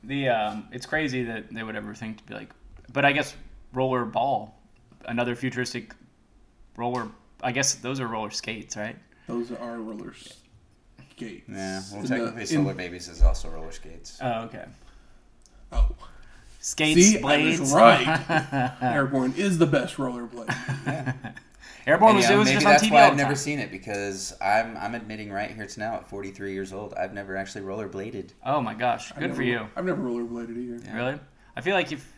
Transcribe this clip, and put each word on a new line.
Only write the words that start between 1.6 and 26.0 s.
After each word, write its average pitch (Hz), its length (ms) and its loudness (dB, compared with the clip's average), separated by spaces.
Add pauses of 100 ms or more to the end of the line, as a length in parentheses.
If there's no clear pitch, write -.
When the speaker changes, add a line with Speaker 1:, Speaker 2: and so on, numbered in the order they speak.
Speaker 1:
would 110 120 -8
ever 107 180 -10
think 110 240 -10
to - 60 -20
be 110 100 -16
like, 110 160 -14 (440)
but 139 120 2
I 143 60 6
guess 143 240 -4 (380)
roller 127 320 0
ball, 135 500 -2 (500)
another 120 300 -2
futuristic 127 600 -6 (840)
roller, 120 300 -4 (340)
I 123 100 -4
guess 135 240 0
those 135 240 -6
are 120 80 -4
roller 110 220 -6
skates, - 480 -10
right? 107 180 -8 (320)
Speaker 2:
Those 120 240 -6
are 117 280 -10
roller 110 340 -12
skates. - 1400 -20
Speaker 3:
Yeah, 95 320 -8 (100)
well, 101 100 -12
Speaker 2:
In - 20 -
the, 123 60 -6
Speaker 3:
technically 117 320 -4
Speaker 2:
in 98 60 -8
Speaker 3:
Solar 147 280 0
Babies 90 320 -12
is 85 160 0
also - 260 4
roller - 220 -10
skates. - 500 -18
Speaker 1:
Oh, 117 220 -2
okay. 113 220 -14 (1040)
Speaker 2:
Oh. - 180 4 (720)
Speaker 1:
Skates, 156 400 4
Speaker 2:
See, 202 220 10
Speaker 1:
blades. 147 380 2
Speaker 2:
I - 20 0
was 135 120 2
right. 139 1040 6
Speaker 1:
<laughs> - 40 -8
Speaker 2:
Airborne 131 560 0
is 190 200 2
the 160 100 6
best 139 300 0
rollerblade. 120 500 -8 (380)
Speaker 3:
Yeah. 131 320 -4
Speaker 1:
<laughs> - 680 -14
Airborne 202 280 8
was, 185 100 6
Speaker 3:
And, - 60 6
you 202 40 6
know, - 0 -
Speaker 1:
it 208 40 6
was 208 80 6
Speaker 3:
maybe - 80 4
Speaker 1:
just - 100 4
on - 60 8
Speaker 3:
that's 147 120 8
Speaker 1:
T - 60 4
V - 60 4
Speaker 3:
why - 60 12
Speaker 1:
all 147 60 12
Speaker 3:
I've 139 60 6
Speaker 1:
the 139 40 0
Speaker 3:
never 139 180 2
Speaker 1:
time. - 20 -
Speaker 3:
seen 147 220 -4
it, 107 100 -6
because 98 720 -8
I'm, 110 360 2
I'm 110 180 -6
admitting 107 360 -10
right 104 200 -4
here 107 160 -12
to - 120 -14
now 110 160 -4
at - 140 -10